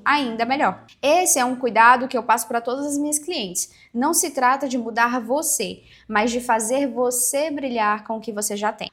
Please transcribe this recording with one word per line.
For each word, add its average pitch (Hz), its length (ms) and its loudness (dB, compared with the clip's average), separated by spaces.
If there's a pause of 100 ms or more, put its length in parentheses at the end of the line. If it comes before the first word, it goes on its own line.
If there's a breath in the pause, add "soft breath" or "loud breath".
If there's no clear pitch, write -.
ainda 240 400 0
melhor. 254 400 0 (160 loud breath)
Esse 311 380 4
é 247 40 2
um 254 120 0
cuidado 247 520 6
que 254 100 -2
eu 220 40 -2
passo 233 260 0
pra 233 140 -2
todas 262 240 -4
as 285 140 -4
minhas 294 180 -2
clientes. 285 540 -6 (200 soft breath)
Não 277 220 0
se 339 160 0
trata 269 400 0
de 254 80 -2
mudar 233 420 0
você, 226 600 -4 (260 loud breath)
mas 214 220 0
de 233 100 -2
fazer 240 460 0
você 247 640 -2
brilhar 233 540 -2
com 220 140 -6
o 220 40 -10
que 226 100 -10
você 208 240 -6
já 208 160 -2
tem. 220 220 -10